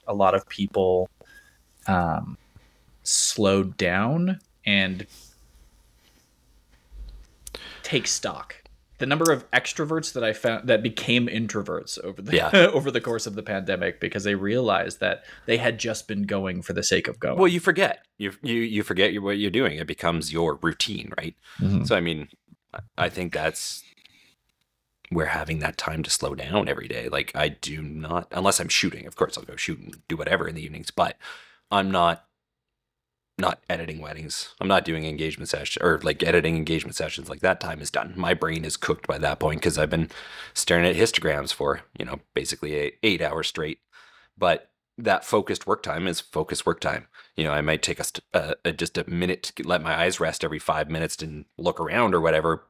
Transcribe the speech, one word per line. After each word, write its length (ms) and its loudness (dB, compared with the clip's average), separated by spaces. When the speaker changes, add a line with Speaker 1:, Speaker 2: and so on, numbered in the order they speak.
Speaker 1:
a 60 -2
lot 200 4
of 140 0
people, 600 2
um, 520 0
slow 580 4
down 760 0
and 420 0
take 240 2
stock, 480 -6
the 80 -2
number 240 2
of 200 0
extroverts 640 0
that 100 -2
I 80 2
found 360 -2
that 140 6
became 440 2
introverts 760 -4
over 200 -10
the, 140 2
Speaker 2:
Yeah. 160 4
Speaker 1:
<laughs> 200 8
over 180 2
the 100 2
course 260 -2
of 80 -8
the 80 -8
pandemic 580 -2
because 240 -4
they 100 2
realized 680 0
that 240 -2
they 120 4
had 200 0
just 300 -6
been 140 -2
going 400 -2
for 100 -6
the 100 -2
sake 260 2
of 120 -8
going. 180 -2
Speaker 2:
Well, 100 8
you 120 0
forget. 440 0
You, 140 -4
you, 120 -2
you 280 0
forget 300 2
your, 100 -4
what 160 0
you're 120 0
doing. 280 0
It 80 -6
becomes 460 -2
your 300 0
routine, 560 -2
right? 180 -6
Speaker 1:
Mm-hmm. 240 2
Speaker 2:
So, 100 2
I 60 4
mean, 280 -2
I, 60 -12
I 140 2
think 240 -6
that's 480 -4
where 160 0
having 340 -4
that 160 -4
time 260 -4
to 80 -4
slow 240 -2
down 340 -2
every 200 -4
day. 200 -6
Like, 260 -4
I 140 2
do 340 -10
not, 500 -6
unless 260 2
I'm 100 -4
shooting. 380 0
Of 100 -16
course, 220 0
I'll 60 -14
go 120 -16
shoot 220 -6
and 180 -18
do 80 -4
whatever 320 0
in 60 -8
the 100 -10
evenings, 260 -12
but 260 0
I'm 220 4
not, 320 4
not 220 0
editing 300 -6
weddings. 600 -10
I'm 60 -2
not 180 6
doing 200 -2
engagement 440 -4
session 360 -4
or, 180 6
like, 220 0
editing 320 4
engagement 400 -2
sessions. 320 -6
Like, 120 -12
that 200 2
time 200 -8
is 100 -8
done. 260 -4
My 180 2
brain 300 -2
is 120 -6
cooked 300 -4
by 120 -2
that 200 0
point 240 -2
'cause 160 0
I've 120 2
been 200 0
staring 320 4
at 100 4
histograms 560 2
for, 300 -2
you 60 -6
know, 140 -8
basically 400 -4
eight, 300 -2
eight 180 4
hours 240 -2
straight. 320 -4
But 340 2
that 260 2
focused 440 0
work 160 2
time 240 -2
is 120 -2
focused 460 -4
work 140 2
time. 260 -2
You 80 2
know, 80 0
I 80 2
might 220 0
take 180 -4
a 40 -6
st-, 200 -8
uh, 200 2
uh, 80 2
just 260 -4
a 100 -4
minute 360 0
to 240 -8
let 140 2
my 120 -2
eyes 240 4
rest 240 0
every 160 -2
five 320 -2
minutes 320 -4
and 220 -10
look 200 -2
around 360 2
or 60 4
whatever, 500 2